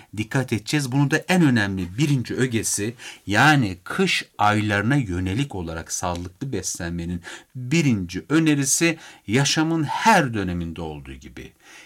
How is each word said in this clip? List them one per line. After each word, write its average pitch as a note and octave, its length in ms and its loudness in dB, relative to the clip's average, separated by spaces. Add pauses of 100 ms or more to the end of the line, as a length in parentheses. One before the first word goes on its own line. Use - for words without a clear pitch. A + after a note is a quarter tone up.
(160)
dikkat B2 360 -2
edeceğiz. C#3 400 -2
Bunun C#3 180 4
da D#3 60 2
en F3+ 260 2
önemli G2 560 2
birinci C#3 360 0
ögesi, A#2 600 -2 (320)
yani A2+ 580 4
kış - 400 0 (140)
aylarına G#2 580 2
yönelik G2 580 -2
olarak E2 380 -8
sağlıklı F2+ 600 -6
beslenmenin F2 680 -6 (320)
birinci B2 720 0
önerisi, D#3+ 680 2 (280)
yaşamın D#3 580 2
her D#3+ 500 2
döneminde F2 480 -4
olduğu C#2+ 320 -10
gibi C2 380 -18 (340)